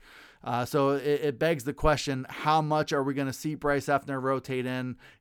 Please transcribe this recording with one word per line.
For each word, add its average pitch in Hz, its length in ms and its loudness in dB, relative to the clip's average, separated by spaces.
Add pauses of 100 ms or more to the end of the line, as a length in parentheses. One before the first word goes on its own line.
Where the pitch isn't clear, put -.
(440)
Uh, 123 200 -2
so 139 260 2
it, 139 320 2
it 131 160 0
begs 160 240 2
the 139 100 -4
question, 139 560 0
how 156 320 2
much 151 320 0
are 143 120 2
we 139 100 0
gonna 135 180 -2
see 151 220 -6
Bryce 143 320 0
Effner 139 340 0
rotate 131 460 -2
in? 127 300 -6 (240)